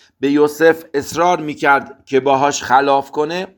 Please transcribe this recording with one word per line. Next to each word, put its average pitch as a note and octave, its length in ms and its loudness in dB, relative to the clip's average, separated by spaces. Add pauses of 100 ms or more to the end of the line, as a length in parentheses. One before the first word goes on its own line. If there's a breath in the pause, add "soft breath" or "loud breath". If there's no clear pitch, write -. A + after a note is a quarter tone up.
(200 soft breath)
به C#3 100 0
یوسف D3 540 2 (100)
اصرار D#3+ 460 -2
می‌کرد C#3+ 680 -2
که C3+ 140 2
باهاش C#3 420 0
خلاف C#3 480 0
کنه E3+ 360 -6 (120)